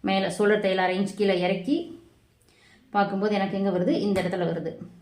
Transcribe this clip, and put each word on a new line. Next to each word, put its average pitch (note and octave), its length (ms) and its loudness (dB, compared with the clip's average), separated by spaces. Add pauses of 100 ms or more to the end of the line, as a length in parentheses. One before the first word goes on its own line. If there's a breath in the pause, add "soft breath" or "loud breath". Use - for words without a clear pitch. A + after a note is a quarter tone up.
மேல F#3+ 280 2
ஷோல்டர் G#3 280 4
தையல் F#3+ 200 2
அரை F#3 140 2
இன்ச் G3 200 -2
கீழே G3 180 2 (100)
இறக்கி B3 300 0 (1160 soft breath)
பார்க்கும்போது G3+ 440 0
எனக்கு F#3+ 220 -2
எங்க G3 160 2
வருது, G3 180 2 (120)
இந்த G3 160 2
இடத்துல F3 280 -2
வருது E3 220 -4 (300)